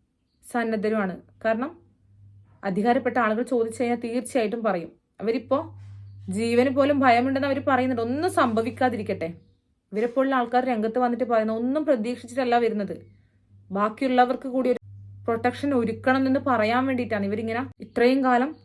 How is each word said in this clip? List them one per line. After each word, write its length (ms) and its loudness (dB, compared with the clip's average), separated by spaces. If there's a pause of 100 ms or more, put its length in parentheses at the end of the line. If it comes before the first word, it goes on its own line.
(520)
സന്നദ്ധരുമാണ്. 680 -2 (280)
കാരണം 260 0 (920)
അധികാരപ്പെട്ട 540 2
ആളുകൾ 260 2
ചോദിച്ചു 380 -2
കഴിഞ്ഞാൽ 220 0
തീർച്ചയായിട്ടും 600 -2
പറയും. 280 -2 (300)
അവരിപ്പോ 540 -2 (540)
ജീവന് 400 2
പോലും 300 2
ഭയമുണ്ടെന്ന് 480 4
അവർ 200 -2
പറയുന്നുണ്ട്. 340 0
ഒന്നും 300 -2
സംഭവിക്കാതിരിക്കട്ടെ. 1000 0 (580)
ഇവരെപ്പോലുള്ള 440 0
ആൾക്കാർ 300 2
രംഗത്ത് 340 -2
വന്നിട്ട് 240 0
പറയുന്ന 300 2
ഒന്നും 320 0
പ്രതീക്ഷിച്ചിട്ടല്ല 720 0
വരുന്നത്. 400 0 (760)
ബാക്കിയുള്ളവർക്ക് 760 2
കൂടി 220 0
ഒരു 100 0 (440)
പ്രൊട്ടക്ഷൻ 500 -2
ഒരുക്കണം 540 0
എന്ന് 200 2
പറയാൻ 400 2
വേണ്ടിയിട്ടാണ് 380 -2
ഇവരിങ്ങനെ 400 -4 (140)
ഇത്രയും 440 2
കാലം 420 2